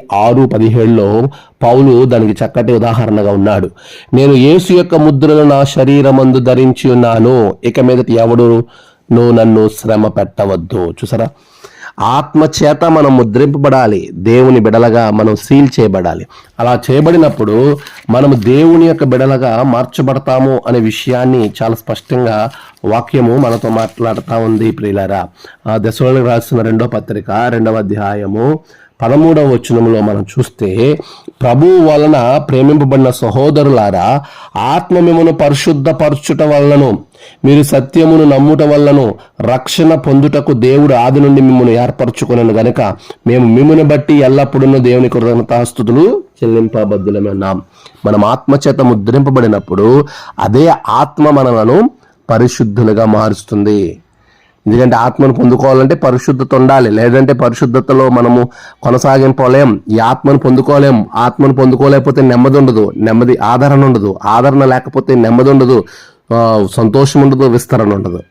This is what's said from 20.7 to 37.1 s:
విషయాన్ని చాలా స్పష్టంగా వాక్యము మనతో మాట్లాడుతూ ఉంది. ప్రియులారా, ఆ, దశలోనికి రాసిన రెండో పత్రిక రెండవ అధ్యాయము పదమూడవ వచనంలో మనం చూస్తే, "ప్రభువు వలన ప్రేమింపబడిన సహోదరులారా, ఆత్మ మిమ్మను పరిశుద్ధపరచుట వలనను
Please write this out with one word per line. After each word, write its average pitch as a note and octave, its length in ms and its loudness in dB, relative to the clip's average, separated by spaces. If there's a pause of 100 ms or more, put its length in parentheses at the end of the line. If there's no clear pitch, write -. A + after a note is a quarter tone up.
విషయాన్ని B2 760 -2 (100)
చాలా A2+ 120 -4
స్పష్టంగా A2+ 720 -6 (360)
వాక్యము A#2+ 520 -2
మనతో A#2 320 -2
మాట్లాడుతూ A2+ 680 -6
ఉంది. A2+ 360 -2
ప్రియులారా, G2 560 -6 (400)
ఆ, A2 100 -4
దశలోనికి B2 500 -2
రాసిన A#2 340 -2
రెండో A2 260 -2
పత్రిక G#2+ 440 -10
రెండవ A2+ 460 -2
అధ్యాయము G#2 840 -4 (420)
పదమూడవ D3+ 460 2
వచనంలో A#2 540 0
మనం G#2 200 -4
చూస్తే, A2+ 760 -4 (420)
"ప్రభువు C#3+ 360 2
వలన D3 600 2 (120)
ప్రేమింపబడిన C3+ 600 2
సహోదరులారా, B2+ 1160 -2 (300)
ఆత్మ D#3+ 440 -2
మిమ్మను E3 320 2
పరిశుద్ధపరచుట C#3+ 1120 -2
వలనను C#3+ 600 2 (420)